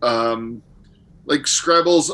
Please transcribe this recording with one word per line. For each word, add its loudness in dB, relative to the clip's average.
um, -2
like, -2
Scrabble's 2